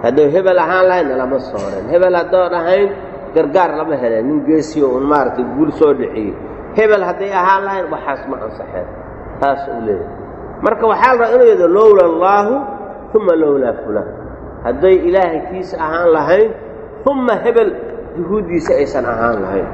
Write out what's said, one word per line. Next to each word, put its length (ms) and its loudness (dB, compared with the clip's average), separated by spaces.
Hadduu 280 2
hebel 280 2
ahaan 280 2
lahayn, 200 2
lama 220 -2
soo 200 -8
horeen. 300 -6
Hebel 260 4
haddaan 380 2
ahayn, 360 2
gargaar 420 2
lama 220 -2
heleen. 260 0
Nin 220 0
geesi 340 0
oo 160 2
un 80 0
maaragtay 400 2
guul 280 0
soo 220 4
dhiciyey. 380 -4
Hebel 280 4
hadday 300 -4
ahaan 300 2
lahayn, 260 -4
waxaas 380 -6
ma 120 -6
ansaxeen. 480 -10
Taas 320 -2
uu 160 -8
leeyahay. 240 -4
Marka 260 0
waxaa 260 2
la 80 2
rabaa 140 2
inuu 140 8
yidhaahdo, 200 4
"Lowlaa 400 6
Allaahu, 460 2
thumma 260 2
lowlaa 440 2
fulaan." 300 -6
Hadday 360 4
Ilaahay 480 2
kiisa 300 -10
ahaan 360 0
lahayn, 380 4
thumma 360 0
hebel 340 2
juhuuddiisa 640 -2
aysan 320 0
ahaan 340 0
lahayn. 340 -2